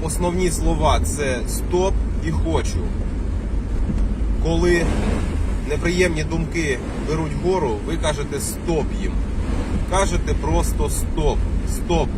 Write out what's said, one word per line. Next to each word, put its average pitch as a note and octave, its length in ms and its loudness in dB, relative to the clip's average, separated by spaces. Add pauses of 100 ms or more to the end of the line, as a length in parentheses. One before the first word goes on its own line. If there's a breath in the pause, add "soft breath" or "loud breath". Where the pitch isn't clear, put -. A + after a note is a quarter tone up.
основні F3 480 0
слова — D#3 520 2
це C3+ 440 0
"стоп" F#3 460 0 (340)
і E3 40 0
"хочу". D#3 480 0 (1600)
Коли E3+ 420 4 (840)
неприємні E3+ 540 0
думки D#3+ 560 -2 (280)
беруть D#3+ 240 -2 (120)
гору, E3 320 0 (120)
ви D3+ 100 -2
кажете C#3+ 420 -2
"стоп" C#3 460 -2 (160)
їм. - 100 0 (800)
Кажете F#3 420 2
просто D#3+ 560 0
"стоп, - 480 0 (380)
стоп, D#3+ 420 0